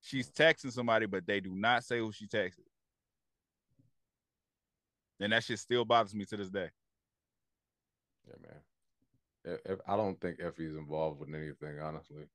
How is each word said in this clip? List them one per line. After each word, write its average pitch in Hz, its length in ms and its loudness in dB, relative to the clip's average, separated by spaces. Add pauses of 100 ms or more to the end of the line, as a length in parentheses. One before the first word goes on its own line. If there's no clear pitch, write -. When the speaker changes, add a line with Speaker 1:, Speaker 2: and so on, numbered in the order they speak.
Speaker 1:
She's 131 280 -4
texting 156 420 6
somebody, 113 340 4
but 95 220 -2
they 101 140 2
do 92 120 -8
not 113 300 2
say 120 160 -2
who 110 140 -2
she 107 120 -14
texted. 101 380 -2 (2500)
And 104 140 0
that 113 100 4
shit 113 160 -4
still 123 240 2
bothers 110 320 4
me 104 100 -4
to 107 120 -8
this 98 120 -6
day. 95 200 -4 (1600)
Speaker 2:
Yeah, - 160 -20
man. - 180 -20 (840)
If, 87 300 -6
if, 95 120 -6
I 101 120 2
don't 101 240 0
think 85 180 -6
Effie's 80 360 -6
involved 78 440 -2
with 71 160 -12
anything, 76 440 -10
honestly. 76 440 -10 (120)